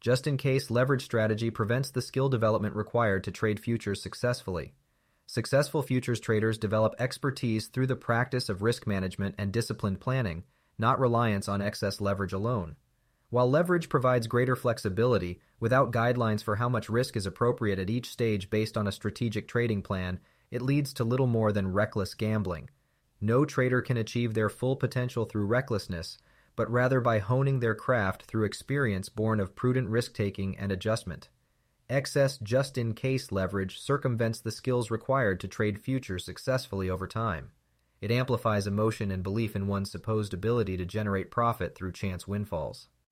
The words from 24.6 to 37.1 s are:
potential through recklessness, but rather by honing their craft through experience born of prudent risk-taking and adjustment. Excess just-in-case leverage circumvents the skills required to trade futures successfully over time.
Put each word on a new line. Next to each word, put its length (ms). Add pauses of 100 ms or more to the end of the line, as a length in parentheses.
potential 480
through 200
recklessness, 720 (380)
but 160
rather 300
by 180
honing 400
their 160
craft 480
through 220
experience 640
born 300
of 160
prudent 340
risk-taking 680
and 140
adjustment. 560 (640)
Excess 480
just-in-case 960
leverage 480
circumvents 600
the 120
skills 380
required 520
to 60
trade 320
futures 440
successfully 680
over 180
time. 440 (480)